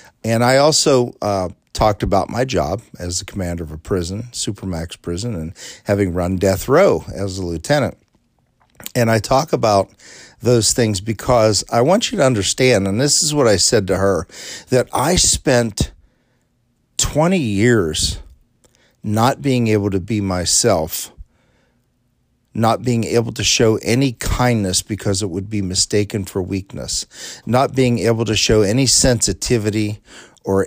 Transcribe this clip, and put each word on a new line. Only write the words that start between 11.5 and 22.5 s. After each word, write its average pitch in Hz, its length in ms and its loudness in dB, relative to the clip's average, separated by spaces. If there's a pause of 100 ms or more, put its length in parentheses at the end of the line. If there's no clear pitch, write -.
I 117 80 4
want 180 320 2
you 214 60 -2
to 151 60 4
understand, 117 600 2
and 101 140 -2
this 143 220 2
is 147 100 -2
what 143 160 4
I 101 80 4
said 98 300 2
to 92 100 0
her, 95 300 0 (420)
that 123 240 0
I 156 240 0
spent - 760 0 (1080)
twenty 175 400 0
years 104 800 0 (840)
not 110 380 0
being 123 280 0
able 104 220 2
to 95 100 0
be 104 200 -4
myself, 92 920 -2 (1400)